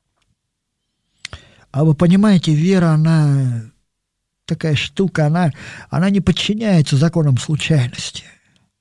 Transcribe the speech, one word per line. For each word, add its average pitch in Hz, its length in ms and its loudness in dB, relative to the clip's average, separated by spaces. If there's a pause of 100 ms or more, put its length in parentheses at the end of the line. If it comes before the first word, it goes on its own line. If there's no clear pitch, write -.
(1700)
А 135 140 -2
вы 160 100 4
понимаете, 180 600 4
вера, 175 360 2
она 143 800 0 (760)
такая 156 300 -2
штука, - 520 -2
она, 165 240 0 (380)
она 170 200 -2
не 196 120 0
подчиняется 190 760 0
законам 156 420 0
случайности. - 840 -4 (580)